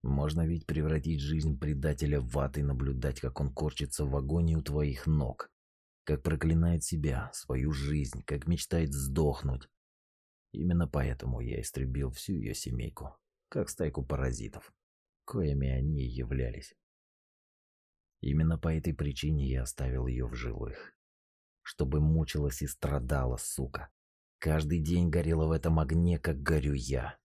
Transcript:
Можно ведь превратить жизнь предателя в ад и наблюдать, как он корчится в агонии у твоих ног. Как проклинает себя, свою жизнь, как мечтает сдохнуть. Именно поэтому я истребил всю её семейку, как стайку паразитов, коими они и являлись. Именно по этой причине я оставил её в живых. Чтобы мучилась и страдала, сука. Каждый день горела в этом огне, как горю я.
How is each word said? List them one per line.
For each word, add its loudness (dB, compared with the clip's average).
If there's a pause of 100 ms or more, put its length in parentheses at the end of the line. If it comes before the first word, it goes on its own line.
Можно 2
ведь 0
превратить 0
жизнь 0
предателя 0
в -2
ад 0
и 0
наблюдать, 0
как -6
он 0
корчится -2
в 0
агонии 2
у 2
твоих 0
ног. 0 (540)
Как 0
проклинает 4
себя, -2
свою 0
жизнь, -2
как -4
мечтает 0
сдохнуть. 0 (840)
Именно 2
поэтому -2
я -4
истребил -2
всю -6
её -4
семейку, -6 (340)
как -4
стайку -4
паразитов, -4 (540)
коими 0
они 0
и -4
являлись. -4 (1500)
Именно 2
по 0
этой -2
причине -2
я -2
оставил -2
её -2
в -6
живых. -8 (680)
Чтобы 0
мучилась 4
и -2
страдала, 0
сука. -6 (500)
Каждый 2
день 4
горела 2
в 2
этом 4
огне, 4
как -2
горю 2
я. -4